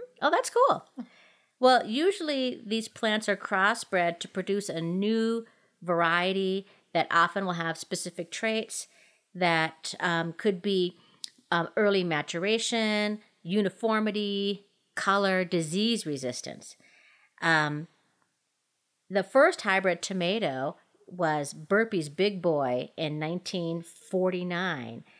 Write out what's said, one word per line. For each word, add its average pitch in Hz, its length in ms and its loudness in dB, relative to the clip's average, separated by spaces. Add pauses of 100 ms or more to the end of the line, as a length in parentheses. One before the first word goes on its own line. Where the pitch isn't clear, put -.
(200)
Oh, 294 100 2
that's 339 200 0
cool. 494 340 2 (760)
Well, 254 260 6
usually 277 800 0
these 220 240 -2
plants 214 400 -2
are 202 80 2
crossbred 190 840 0
to - 80 -10
produce 196 400 -2
a 165 120 -4
new 220 640 0 (380)
variety 185 840 0 (280)
that 165 160 2
often 175 360 4
will 180 80 -2
have 165 240 -4
specific 175 520 -8
traits 220 560 -4 (480)
that, 165 640 0
um, 170 360 0
could 185 280 -2
be, 185 340 0 (540)
um, 170 260 0
early 202 280 4
maturation, 208 1120 0 (240)
uniformity, 202 1200 0 (280)
color, 190 500 2
disease 180 640 0
resistance. 131 680 -8 (680)
Um, 151 460 0 (1200)
the 190 120 0
first 285 400 4
hybrid 190 400 2
tomato 175 720 -2 (300)
was 156 480 -2
Burpee's 190 540 0
Big 185 340 -2
Boy 139 540 0
in 151 220 -4
nineteen 170 640 -4
forty-nine, 180 1200 -4 (160)